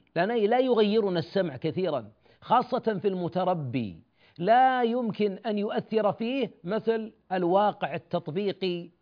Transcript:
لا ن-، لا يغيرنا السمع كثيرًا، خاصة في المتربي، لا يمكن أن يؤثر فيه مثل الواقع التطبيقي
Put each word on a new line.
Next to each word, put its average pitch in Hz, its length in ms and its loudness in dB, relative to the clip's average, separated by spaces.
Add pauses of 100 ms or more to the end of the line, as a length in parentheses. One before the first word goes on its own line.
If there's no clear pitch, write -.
(160)
لا 170 100 2
ن-، 226 180 0
لا 233 140 4
يغيرنا 214 600 2
السمع 165 380 -2
كثيرًا، 147 540 -4 (300)
خاصة 226 600 0
في 214 60 2
المتربي، 160 920 -2 (360)
لا 247 440 4
يمكن 226 640 -2
أن 214 120 -2
يؤثر 214 540 0
فيه 240 380 -2 (140)
مثل 220 480 -2 (200)
الواقع 185 640 2
التطبيقي 175 960 -4 (120)